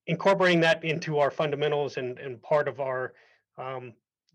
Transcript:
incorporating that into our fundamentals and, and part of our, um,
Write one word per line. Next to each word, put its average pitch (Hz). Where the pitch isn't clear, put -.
incorporating 180
that 165
into 156
our 139
fundamentals 147
and, 127
and 131
part 147
of 127
our, 131
um, 127